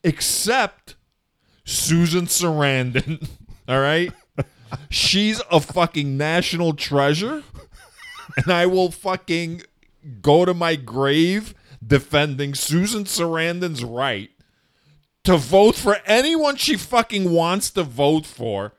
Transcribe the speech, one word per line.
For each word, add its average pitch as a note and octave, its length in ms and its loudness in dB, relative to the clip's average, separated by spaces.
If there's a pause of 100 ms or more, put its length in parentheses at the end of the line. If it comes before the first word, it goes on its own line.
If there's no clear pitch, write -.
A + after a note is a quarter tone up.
except - 920 -2 (680)
Susan E3+ 600 0
Sarandon, C#3+ 1000 -2 (200)
<laughs> - 200 -20
all C3 120 0
right? D#3+ 320 0 (800)
She's G#3+ 500 0 (120)
a E3 80 6
fucking D3 580 -2
national E3 560 0
treasure, D3+ 720 0 (960)
and D#3+ 140 -2
I F3 140 2
will F#3 240 2
fucking E3+ 720 -6 (600)
go D#3+ 240 6
to F3+ 100 0
my E3 200 0
grave D3 800 0 (320)
defending C#3+ 680 0
Susan G3+ 480 -2
Sarandon's E3+ 800 -4
right A#2+ 480 -6 (920)
to F3+ 140 6
vote F#3+ 380 6
for G3+ 220 0 (100)
anyone C#4+ 480 2
she D4+ 200 -2
fucking G3+ 560 -2
wants E3+ 400 0
to F#3 120 -2
vote C#3+ 420 0
for G#2 540 -8